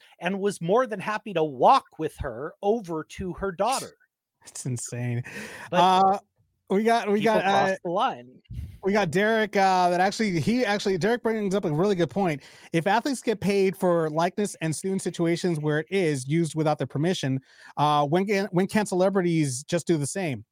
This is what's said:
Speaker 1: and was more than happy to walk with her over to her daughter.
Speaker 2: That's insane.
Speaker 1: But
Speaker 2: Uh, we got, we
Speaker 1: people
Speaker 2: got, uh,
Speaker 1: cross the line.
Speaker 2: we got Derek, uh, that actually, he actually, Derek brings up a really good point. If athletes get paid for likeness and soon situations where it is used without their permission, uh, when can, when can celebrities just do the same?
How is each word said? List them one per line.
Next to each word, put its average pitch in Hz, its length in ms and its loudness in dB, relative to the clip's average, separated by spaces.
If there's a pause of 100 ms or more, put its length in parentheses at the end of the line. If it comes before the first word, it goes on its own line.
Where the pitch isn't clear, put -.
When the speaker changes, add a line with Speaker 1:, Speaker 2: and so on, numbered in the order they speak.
(200)
Speaker 1:
and 185 200 -4
was 196 200 -2
more 208 260 2
than 208 140 -8
happy 214 340 -6
to 160 80 2
walk 156 560 2
with 156 200 -6
her 139 440 -10
over 196 480 -2
to 185 220 -8
her 196 180 -6
daughter. 202 440 -2 (500)
Speaker 2:
That's - 200 -14
insane. 120 600 -4 (480)
Speaker 1:
But 180 80 4
Speaker 2:
Uh, 190 380 4 (520)
we 202 140 0
got, 226 240 2
we 208 120 2
Speaker 1:
people 214 200 2
Speaker 2:
got, 185 40 -2
uh, 196 220 2
Speaker 1:
cross 190 180 -2
the 180 60 -4
line. 170 380 -2 (540)
Speaker 2:
we 196 100 0
got 202 180 2
Derek, 208 460 2
uh, 185 340 4
that 175 100 2
actually, 196 400 0
he 233 240 0
actually, 202 340 0
Derek 220 240 0
brings 208 320 0
up 202 100 0
a 165 80 0
really 190 240 2
good 170 140 0
point. 170 320 -2 (300)
If 165 140 0
athletes 226 360 0
get 220 180 -2
paid 196 360 2
for 170 340 2
likeness 175 500 -2
and 160 140 -2
soon 190 260 -4
situations 170 580 0
where 151 220 0
it 156 100 -8
is 156 380 0
used 160 260 0
without 151 240 0
their 131 80 -4
permission, 139 540 -2 (360)
uh, 147 300 2
when 180 200 0
can, 202 260 0
when 180 160 2
can 208 180 0
celebrities 175 800 0
just 170 220 -4
do 170 100 2
the 143 100 -2
same? 143 460 -6